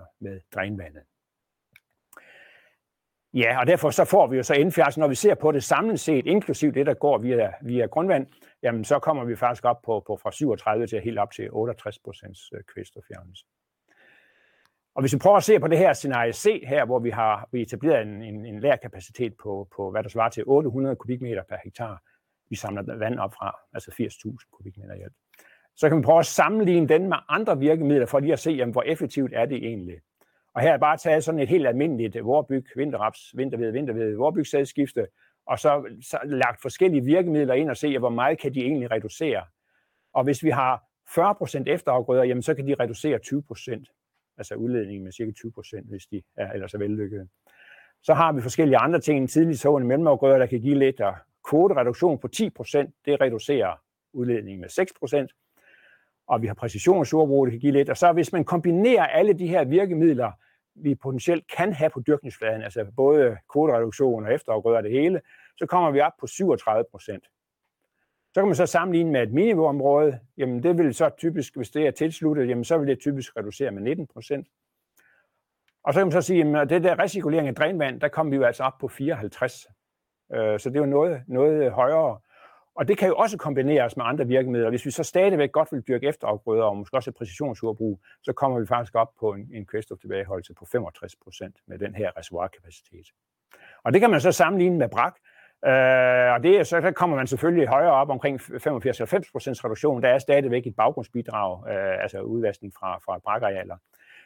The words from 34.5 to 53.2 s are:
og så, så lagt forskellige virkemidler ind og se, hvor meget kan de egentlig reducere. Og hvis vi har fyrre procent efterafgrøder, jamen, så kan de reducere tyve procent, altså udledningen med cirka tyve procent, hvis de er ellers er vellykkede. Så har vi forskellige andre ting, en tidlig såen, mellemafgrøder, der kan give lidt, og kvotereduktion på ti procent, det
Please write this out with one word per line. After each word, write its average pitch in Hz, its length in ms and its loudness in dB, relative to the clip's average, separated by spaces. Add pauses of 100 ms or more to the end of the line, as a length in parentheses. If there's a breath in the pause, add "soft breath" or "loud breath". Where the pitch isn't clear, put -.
og 120 120 -4
så, 143 260 2 (180)
så 147 220 -10
lagt 127 380 -2
forskellige 143 420 0
virkemidler 151 500 2
ind 147 160 0
og 120 60 -6
se, 143 220 -2
hvor 120 120 0
meget 127 280 0
kan 135 160 -6
de 135 60 -4
egentlig 127 300 -4
reducere. 110 540 -4 (680)
Og 131 120 0
hvis 139 180 -2
vi 160 80 0
har 127 340 -2 (300)
fyrre 196 200 2
procent 139 340 -6
efterafgrøder, 127 560 0
jamen, 123 180 0
så 156 120 -2
kan 135 120 -6
de 143 80 0
reducere 135 440 -2
tyve 143 240 -6
procent, 120 460 -14 (500)
altså - 160 -14
udledningen 110 500 -6
med 92 80 -14
cirka 110 200 -8
tyve 113 200 -16
procent, 101 360 -16
hvis 98 180 -16
de 98 160 -12 (140)
er 98 160 -8
ellers 95 220 -10
er 104 40 -8
vellykkede. 104 500 -6 (760 soft breath)
Så 156 120 4
har 160 180 4
vi 135 80 -2
forskellige 131 380 4
andre 147 220 4
ting, 147 180 0
en 131 80 0
tidlig 156 320 2
såen, 139 280 2
mellemafgrøder, 135 520 4
der 127 80 4
kan 120 140 -2
give 139 180 2
lidt, 135 220 2
og 98 140 0 (340)
kvotereduktion 147 680 2
på 123 100 -10
ti - 220 -2
procent, - 440 -2 (100)
det 143 160 0